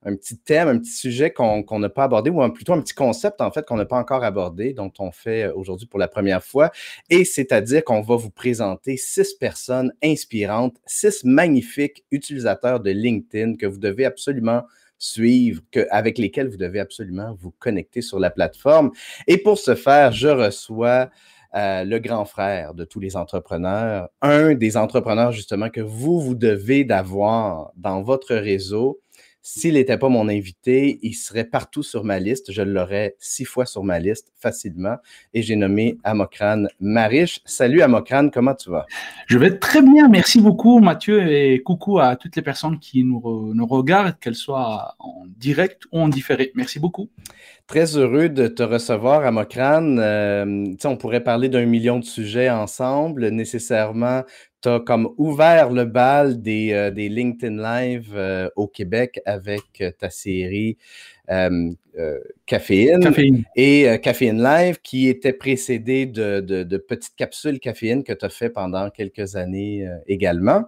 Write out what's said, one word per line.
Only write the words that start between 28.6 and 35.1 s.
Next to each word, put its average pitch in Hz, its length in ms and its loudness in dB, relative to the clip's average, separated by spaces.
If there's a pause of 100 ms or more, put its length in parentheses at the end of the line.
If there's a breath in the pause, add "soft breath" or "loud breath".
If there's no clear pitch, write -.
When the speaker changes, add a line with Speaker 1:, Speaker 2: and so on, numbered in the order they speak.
Speaker 1:
S'il - 300 -4
n'était 131 240 2
pas 135 100 0
mon 113 220 2
invité, 123 720 -2
il 110 140 -8
serait - 300 -8
partout 135 360 -6
sur 113 220 -8
ma 101 160 -2
liste. 101 320 -6
Je 101 100 -6
l'aurais 98 560 -4
six - 260 -10
fois 127 220 -4
sur 104 180 -12
ma 92 140 -2
liste 95 380 -4
facilement. 101 600 -6 (360 soft breath)